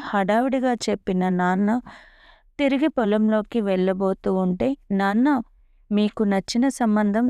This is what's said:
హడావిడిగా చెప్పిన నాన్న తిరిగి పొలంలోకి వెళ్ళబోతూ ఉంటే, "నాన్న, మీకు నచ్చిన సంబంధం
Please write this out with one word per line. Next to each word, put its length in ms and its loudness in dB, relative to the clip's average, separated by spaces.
హడావిడిగా 720 0
చెప్పిన 540 -2
నాన్న 420 0
తిరిగి 320 2
పొలంలోకి 720 0
వెళ్ళబోతూ 760 0
ఉంటే, 340 0
"నాన్న, 380 0
మీకు 340 0
నచ్చిన 440 0
సంబంధం 600 0